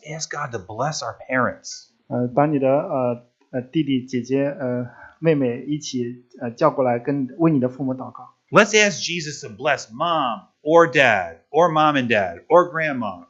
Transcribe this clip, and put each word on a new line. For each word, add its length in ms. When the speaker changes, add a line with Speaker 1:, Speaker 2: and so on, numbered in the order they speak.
Speaker 1:
ask 260
God 240
to 60
bless 420
our 140
parents." 600
Speaker 2:
呃， 200
把 180
你 140
的， 100
呃， 560
呃， 100
弟 220
弟、 220
姐 160
姐， 240
呃， 420
妹 160
妹 320
一 120
起， 460
呃， 100
叫 200
过 140
来 120
跟， 300
为 140
你 80
的 80
父 160
母 100
祷 160
告。 260
Speaker 1:
Let's 240
ask 280
Jesus 440
to 80
bless 380
mom 520
or 280
dad 500
or 200
mom 280
and 100
dad 400
or 240
grandma 580